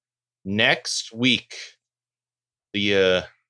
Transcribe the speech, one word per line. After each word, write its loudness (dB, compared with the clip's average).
Next -2
week, -2
the, 0
uh, 4